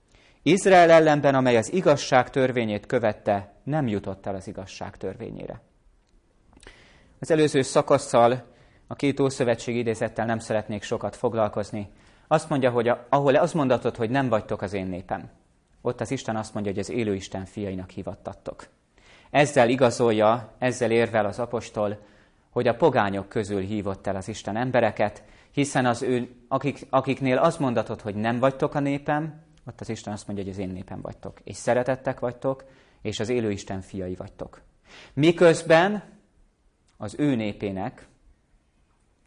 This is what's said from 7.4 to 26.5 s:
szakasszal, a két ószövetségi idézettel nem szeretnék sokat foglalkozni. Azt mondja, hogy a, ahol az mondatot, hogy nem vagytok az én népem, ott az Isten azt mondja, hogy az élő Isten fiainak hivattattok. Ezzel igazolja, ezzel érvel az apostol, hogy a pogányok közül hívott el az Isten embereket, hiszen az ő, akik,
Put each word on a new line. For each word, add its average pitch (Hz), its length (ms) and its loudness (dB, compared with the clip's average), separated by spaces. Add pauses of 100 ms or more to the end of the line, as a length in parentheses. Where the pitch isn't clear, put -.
szakasszal, 127 920 2 (340)
a 120 80 -12
két 139 240 -2
ószövetségi 120 580 0
idézettel 113 480 -4
nem 113 140 -2
szeretnék 107 440 -6
sokat 104 320 -6
foglalkozni. 107 760 -4 (380)
Azt 160 220 0
mondja, 127 220 2
hogy 117 160 0
a, 120 220 0
ahol 143 260 4
az 160 160 2
mondatot, 127 440 0
hogy 113 140 -4
nem 131 200 0
vagytok 107 320 -2
az 98 120 -6
én 95 140 -4
népem, 95 420 -10 (520)
ott 123 200 -4
az 117 100 -6
Isten 123 240 -6
azt 107 180 -8
mondja, 104 180 -4
hogy 98 100 -4
az 95 80 -6
élő 104 260 -2
Isten 95 300 -8
fiainak 95 440 -8
hivattattok. - 800 -14 (600)
Ezzel 139 400 4
igazolja, 117 880 2
ezzel 120 340 -2
érvel 113 340 2
az 101 140 -6
apostol, 107 600 -4 (500)
hogy 123 180 0
a 117 80 2
pogányok 104 540 0
közül 101 320 -4
hívott 98 460 -6
el 95 80 -2
az 95 120 -8
Isten 104 280 -8
embereket, 113 680 0 (280)
hiszen 139 340 0
az 120 160 0
ő, 123 340 -2 (120)
akik, 135 420 -4